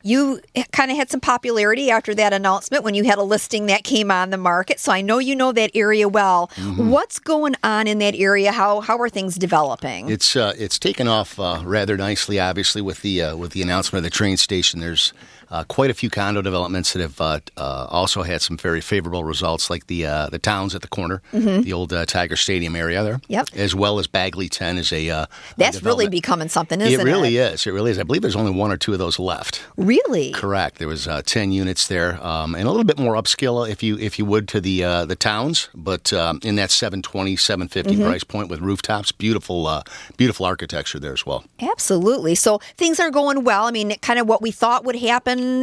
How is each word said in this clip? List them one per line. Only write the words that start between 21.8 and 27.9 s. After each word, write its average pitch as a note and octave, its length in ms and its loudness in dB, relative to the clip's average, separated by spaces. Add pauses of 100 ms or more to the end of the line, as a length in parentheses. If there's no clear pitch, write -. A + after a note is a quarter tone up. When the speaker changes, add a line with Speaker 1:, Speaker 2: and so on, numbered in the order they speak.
Speaker 2:
uh, E2+ 140 0
Tiger F2 320 -2
Stadium F2 360 0
area E2+ 300 -2
there, A2 240 -2
Speaker 1:
Yep. A3+ 280 -4
Speaker 2:
as G2 200 -2
well G#2 240 2
as F2+ 80 -4
Bagley F#2 400 -2
ten F2+ 300 -4
is E2+ 160 -2
a, D#2+ 160 -2
uh, D#2 140 -2
a D2 40 -6 (300)
Speaker 1:
That's F#3+ 260 2
really A3+ 220 2
Speaker 2:
development. G3+ 60 -4
Speaker 1:
becoming E3 380 -2
something, E3+ 300 -2
Speaker 2:
It G#3+ 140 2
Speaker 1:
isn't C3 120 2
Speaker 2:
really C3+ 320 2
Speaker 1:
it? A#2 160 2
Speaker 2:
is. D#2+ 140 -4
It G2+ 40 -2
really G#2 200 0